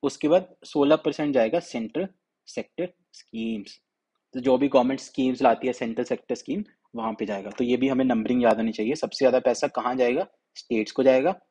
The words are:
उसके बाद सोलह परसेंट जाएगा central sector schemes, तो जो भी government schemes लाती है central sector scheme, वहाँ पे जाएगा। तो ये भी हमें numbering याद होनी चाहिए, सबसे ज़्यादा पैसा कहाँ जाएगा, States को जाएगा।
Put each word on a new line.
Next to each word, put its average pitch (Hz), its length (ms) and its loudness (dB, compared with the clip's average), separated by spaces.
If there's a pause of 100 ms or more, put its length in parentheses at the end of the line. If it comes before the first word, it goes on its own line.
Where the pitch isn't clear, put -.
उसके 147 240 -4
बाद 185 280 2 (100)
सोलह 147 300 2
परसेंट 147 380 -4
जाएगा 123 260 2
central 151 480 -6 (400)
sector - 460 -10 (200)
schemes, 113 680 -10 (540)
तो 131 60 -8
जो 127 180 2
भी 139 100 2
government 135 320 2
schemes 127 420 -2
लाती 127 260 4
है 123 60 -2
central 117 320 -4
sector - 300 -4
scheme, 180 280 -8 (320)
वहाँ 113 240 -6
पे 113 60 -4
जाएगा। 98 240 -8
तो 110 140 -6
ये 123 140 0
भी 131 100 0
हमें 131 180 0
numbering 120 380 0
याद 110 140 6
होनी 113 140 -2
चाहिए, 110 240 -4
सबसे - 220 -8
ज़्यादा 127 220 4
पैसा 127 280 0
कहाँ 123 280 -4
जाएगा, 127 320 0 (300)
States 110 340 -4
को 135 120 0
जाएगा। 135 360 4 (120)